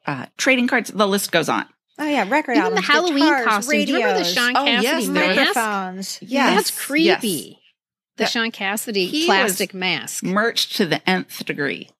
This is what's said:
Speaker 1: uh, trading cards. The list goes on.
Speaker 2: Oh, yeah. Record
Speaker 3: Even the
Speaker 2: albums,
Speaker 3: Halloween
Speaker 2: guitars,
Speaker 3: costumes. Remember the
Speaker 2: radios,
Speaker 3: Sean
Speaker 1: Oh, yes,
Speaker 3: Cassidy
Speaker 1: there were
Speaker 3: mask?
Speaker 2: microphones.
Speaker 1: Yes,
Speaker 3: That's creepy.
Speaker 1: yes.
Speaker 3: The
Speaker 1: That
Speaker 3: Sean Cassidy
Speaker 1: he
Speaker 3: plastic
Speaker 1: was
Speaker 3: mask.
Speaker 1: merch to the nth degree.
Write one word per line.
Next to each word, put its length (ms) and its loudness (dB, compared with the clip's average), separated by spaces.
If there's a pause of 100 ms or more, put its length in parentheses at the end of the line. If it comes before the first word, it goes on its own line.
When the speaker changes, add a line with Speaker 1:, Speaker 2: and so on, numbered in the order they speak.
Speaker 1:
uh, 200 -6 (100)
trading 320 2
cards. 220 -2
The 180 0
list 240 0
goes 160 0
on. 160 -2 (340)
Speaker 2:
Oh, 80 -4
yeah. 220 0
Record 300 0
Speaker 3:
Even 160 2
the 80 2
Speaker 2:
albums, 40 -4
Speaker 3:
Halloween 380 2
Speaker 2:
guitars, 220 4
Speaker 3:
costumes. 400 2
Remember 220 0
the 100 2
Speaker 2:
radios, 160 0
Speaker 3:
Sean 220 2
Speaker 1:
Oh, 100 2
yes, 180 4
Speaker 3:
Cassidy 300 0
Speaker 1:
there 80 2
were 120 2
Speaker 3:
mask? 40 2 (180)
Speaker 2:
microphones. 640 -4
Speaker 1:
Yes, 360 2
Speaker 3:
That's 300 -2
creepy. 180 2
Speaker 1:
yes. 180 4
Speaker 3:
The 340 -4 (680)
Speaker 1:
That 60 0
Speaker 3:
Sean 200 -2
Cassidy 560 -4
Speaker 1:
he 180 -2
Speaker 3:
plastic 480 2
Speaker 1:
was 80 -12
Speaker 3:
mask. 440 -4
Speaker 1:
merch 520 0
to 80 2
the 240 0
nth 380 -2
degree. 420 -6 (120)